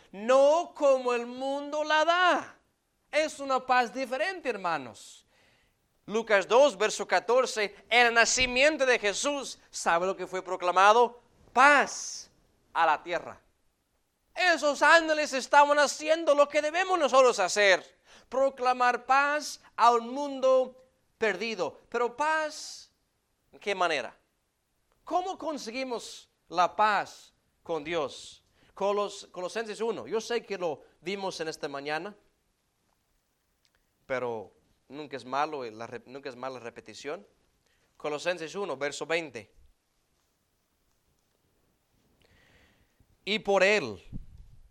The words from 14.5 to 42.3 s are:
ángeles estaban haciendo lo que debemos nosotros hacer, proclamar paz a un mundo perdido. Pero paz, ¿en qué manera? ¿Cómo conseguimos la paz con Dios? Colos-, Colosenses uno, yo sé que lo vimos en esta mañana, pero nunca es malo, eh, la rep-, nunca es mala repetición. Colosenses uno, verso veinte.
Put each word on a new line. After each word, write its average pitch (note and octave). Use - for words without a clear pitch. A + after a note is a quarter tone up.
ángeles D#4
estaban C#4+
haciendo D#4
lo C#4+
que D4
debemos F4+
nosotros B3+
hacer, F#3+
proclamar B3
paz C#4+
a A#3
un A#3
mundo C4
perdido. G3
Pero A#3
paz, D4+
¿en C#3
qué G3+
manera? D#3+
¿Cómo F4+
conseguimos B3+
la E3+
paz G3+
con D#3+
Dios? D#3
Colos-, G3+
Colosenses F#3
uno, F#3
yo G#3
sé A#3
que G3
lo E3+
vimos F#3+
en D#3+
esta D#3
mañana, D3+
pero A#2+
nunca C#3
es A#2+
malo, C#3
eh, A#2
la A2+
rep-, A#2
nunca C#3
es B2
mala B2+
repetición. A#2
Colosenses D#3
uno, F#3
verso C#3+
veinte. D3+